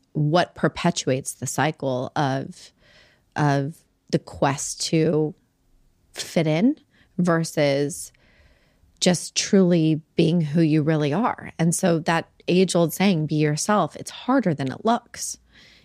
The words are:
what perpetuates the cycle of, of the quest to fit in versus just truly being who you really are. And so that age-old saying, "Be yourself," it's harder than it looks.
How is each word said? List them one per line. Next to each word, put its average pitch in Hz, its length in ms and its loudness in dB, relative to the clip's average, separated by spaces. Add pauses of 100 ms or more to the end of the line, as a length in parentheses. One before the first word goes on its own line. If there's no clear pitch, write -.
(120)
what 151 420 0
perpetuates - 800 -2
the - 120 -10
cycle 135 720 -4
of, 139 560 -4 (640)
of 143 480 -2 (260)
the - 80 2
quest - 680 -4
to 156 480 0 (800)
fit - 340 -4
in 180 300 2 (420)
versus 160 920 0 (880)
just - 340 0
truly 170 640 4 (160)
being 165 240 2
who 160 220 2
you 156 200 4
really 151 300 0
are. - 460 -4
And 165 160 2
so 170 260 0
that 165 300 -2 (180)
age-old 170 460 2
saying, 180 320 2
"Be 147 80 -4
yourself," 151 640 0
it's - 140 -16
harder 247 440 0
than 135 180 -4
it - 120 -10
looks. - 540 -4 (460)